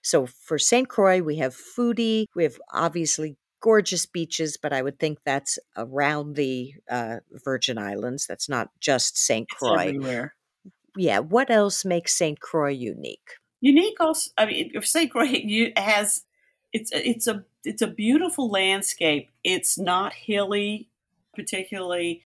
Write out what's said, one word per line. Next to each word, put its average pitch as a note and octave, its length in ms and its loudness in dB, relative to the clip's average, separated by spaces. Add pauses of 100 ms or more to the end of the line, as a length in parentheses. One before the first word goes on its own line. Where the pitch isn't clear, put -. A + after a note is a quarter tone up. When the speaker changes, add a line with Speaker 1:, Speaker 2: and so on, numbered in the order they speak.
Speaker 1:
So C#3 240 2
for - 320 -8
Saint B3+ 300 2
Croix, F#3+ 320 4
we D#3 160 -2
have C3 180 -2
foodie, A3+ 800 0
we E3+ 100 2
have - 140 -2 (140)
obviously D#3 640 -2 (240)
gorgeous G#3 460 4
beaches, D#3+ 500 -4
but D3 160 -6
I C3 100 0
would C#3 160 -4
think D3+ 260 -2
that's C#3 340 -2 (180)
around C#3+ 600 -2
the, C3 380 -4 (140)
uh, A#2 280 -4 (280)
Virgin C3 320 -2
Islands. G#2 500 -4
That's - 220 -8
not B2 220 -2 (100)
just - 380 0
Saint A2 320 0
Speaker 2:
It's - 80 -14
Speaker 1:
Croix. F#2+ 300 2
Speaker 2:
everywhere. C3 460 -6 (600)
Speaker 1:
Yeah, D3 220 2
what G#3+ 320 2
else G#3 340 4
makes F3 300 0
Saint D3+ 260 0
Croix D3 300 0
unique? G#2 600 -8 (280)
Speaker 2:
Unique E4+ 400 6
als-, D#4+ 380 0
I A3 80 4
mean, - 280 -4
if G3+ 120 -6
Saint D#4+ 240 2
Croix, A#3+ 140 2
<laughs> C#4 40 2
you, A3+ 480 0
has, G#3 480 2 (480)
it's A3+ 200 -4
a, - 160 -2
it's A#3 180 0
a, G#3 180 -2 (200)
it's G#3+ 180 -4
a G#3 60 0
beautiful C4+ 600 0
landscape. F#3+ 840 0 (120)
It's - 340 0
not G3 360 0
hilly, G#3 760 -2 (460)
particularly. F3+ 920 -6 (100)